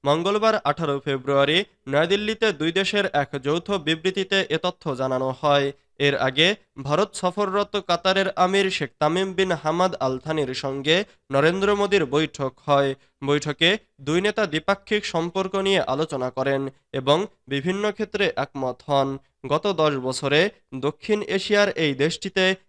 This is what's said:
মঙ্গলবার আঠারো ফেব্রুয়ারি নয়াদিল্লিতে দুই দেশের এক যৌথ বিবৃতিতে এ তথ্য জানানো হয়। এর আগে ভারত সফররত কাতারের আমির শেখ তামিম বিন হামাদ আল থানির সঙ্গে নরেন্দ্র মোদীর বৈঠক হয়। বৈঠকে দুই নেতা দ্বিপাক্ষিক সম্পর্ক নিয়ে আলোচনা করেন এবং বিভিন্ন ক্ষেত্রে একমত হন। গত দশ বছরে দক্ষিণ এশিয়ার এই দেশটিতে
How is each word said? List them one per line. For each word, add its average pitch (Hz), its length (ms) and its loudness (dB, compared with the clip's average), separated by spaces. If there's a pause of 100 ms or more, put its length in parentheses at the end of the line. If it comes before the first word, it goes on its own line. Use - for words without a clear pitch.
মঙ্গলবার 202 500 2 (100)
আঠারো 143 360 0
ফেব্রুয়ারি 139 580 0 (280)
নয়াদিল্লিতে 202 640 0
দুই 151 200 -2
দেশের 196 320 0 (100)
এক 143 160 0 (120)
যৌথ 160 260 -2 (120)
বিবৃতিতে 185 580 -2 (120)
এ 160 80 0
তথ্য - 260 -4 (100)
জানানো 131 380 0
হয়। 143 340 2 (340)
এর 143 200 2
আগে 135 280 2 (320)
ভারত 151 340 0
সফররত 196 600 -2 (120)
কাতারের 190 500 2
আমির 190 340 2
শেখ 160 280 -6
তামিম 175 360 0
বিন 185 180 0
হামাদ 170 480 0
আল 131 180 0
থানির 151 360 -4
সঙ্গে 139 420 0 (340)
নরেন্দ্র 170 460 2
মোদীর 202 300 2
বৈঠক 143 520 -2
হয়। 139 320 2 (320)
বৈঠকে 147 460 0 (320)
দুই 151 200 0
নেতা 208 260 0
দ্বিপাক্ষিক 196 600 -2
সম্পর্ক 185 500 -4
নিয়ে 190 320 2
আলোচনা 131 420 -2
করেন 135 300 -2 (320)
এবং 139 260 2 (300)
বিভিন্ন 175 440 -2
ক্ষেত্রে 208 320 -4 (120)
একমত 131 480 -6
হন। 139 240 2 (380)
গত 147 180 -2 (120)
দশ 156 220 4
বছরে 131 420 0 (400)
দক্ষিণ 175 380 -2 (100)
এশিয়ার 202 480 2
এই 151 180 0
দেশটিতে 165 500 0 (240)